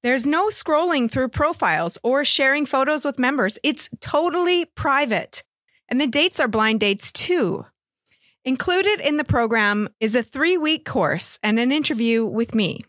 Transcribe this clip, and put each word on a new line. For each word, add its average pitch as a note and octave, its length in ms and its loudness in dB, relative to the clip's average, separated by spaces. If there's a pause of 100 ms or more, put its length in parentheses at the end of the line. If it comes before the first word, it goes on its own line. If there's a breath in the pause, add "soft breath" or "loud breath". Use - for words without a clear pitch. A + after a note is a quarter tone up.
There's B3 220 0
no E4 220 2
scrolling D#4 640 0
through C4 180 0
profiles F3 720 0
or C4+ 220 0
sharing C#4 400 2
photos C#4 400 0
with C#4 140 -4
members. B3 440 0
It's C4+ 260 0 (100)
totally F4 640 0
private. C4+ 800 -2 (460)
And B3+ 120 0
the D4+ 60 2
dates C#4+ 320 0
are C4+ 80 2
blind A3 320 0
dates G3+ 320 0
too. D4 540 0 (760 soft breath)
Included F4+ 560 0
in D4 180 0
the D4+ 60 -2
program G#3+ 680 0 (100)
is A3 160 0
a A#3+ 80 0
three-week D#4 600 -2
course E3 580 0
and G#3+ 160 2
an B3 120 2
interview A3+ 540 0
with A#3 300 -4
me. G#3 340 0